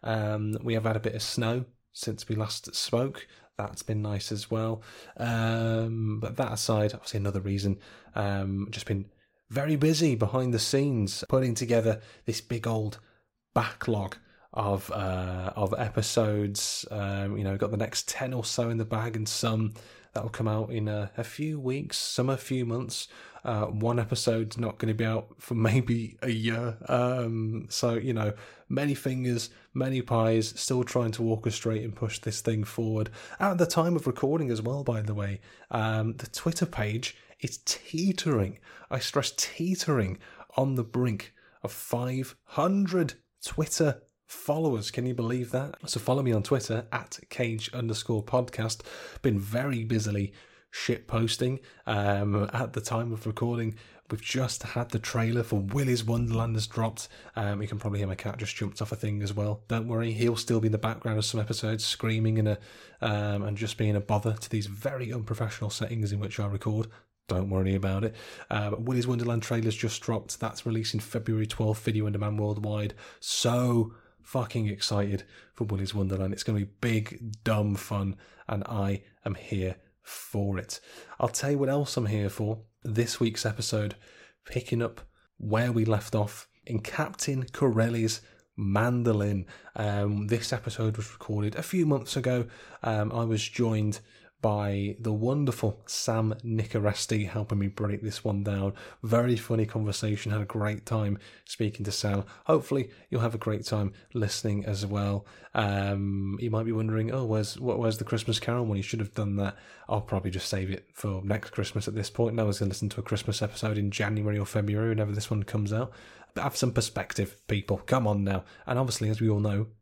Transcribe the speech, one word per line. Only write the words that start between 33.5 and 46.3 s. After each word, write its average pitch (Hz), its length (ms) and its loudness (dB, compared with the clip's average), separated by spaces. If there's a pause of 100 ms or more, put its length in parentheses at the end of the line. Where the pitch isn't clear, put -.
the 175 80 8
time 170 320 4
of 147 100 0
recording 139 440 2
as 110 100 0
well, 135 240 -2
by 113 160 2
the 107 140 0
way, 101 260 -4 (300)
um, 110 480 0
the - 80 -10
Twitter - 400 0
page - 500 -2 (240)
is - 260 -6
teetering, 156 920 0 (320)
I 131 80 -2
stress - 380 -2
teetering, 143 840 0 (380)
on 135 180 2
the 127 80 0
brink 113 520 -2 (280)
of - 80 -4
five 127 720 -2
hundred 180 720 2 (320)
Twitter - 560 2 (240)
followers. 147 640 0
Can 127 160 -2
you 127 80 0
believe 120 380 -2
that? 135 240 -2 (100)
So - 140 -2
follow 135 240 2
me 123 80 4